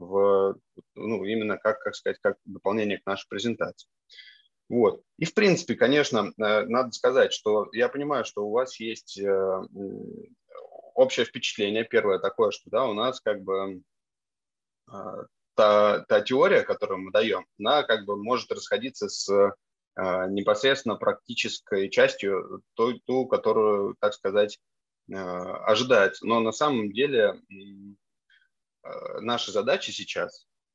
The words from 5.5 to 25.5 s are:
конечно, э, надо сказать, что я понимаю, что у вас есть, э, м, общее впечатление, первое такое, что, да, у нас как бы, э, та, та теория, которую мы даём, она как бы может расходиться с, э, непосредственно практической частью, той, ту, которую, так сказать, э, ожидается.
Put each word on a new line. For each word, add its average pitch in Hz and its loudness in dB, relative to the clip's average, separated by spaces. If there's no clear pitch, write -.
конечно, 123 2
э, 107 2
надо 120 0
сказать, 123 4
что 107 0
я 117 2
понимаю, 139 -4
что 104 -6
у 107 -6
вас 127 -2
есть, 113 -10
э, 101 -4
м, 95 -2
общее 127 4
впечатление, 110 -4
первое 104 2
такое, 101 0
что, - -16
да, 120 0
у 107 -2
нас 123 -4
как 101 -2
бы, 95 -4
э, - -
та, 104 6
та 104 6
теория, 165 4
которую 98 -4
мы 95 -12
даём, 104 2
она 139 2
как 107 0
бы 104 -4
может 113 -2
расходиться 107 -6
с, - -8
э, 92 -2
непосредственно 104 0
практической 101 -4
частью, 101 0
той, 117 -2
ту, 127 0
которую, 107 0
так 104 0
сказать, 104 0
э, 95 -12
ожидается. 95 0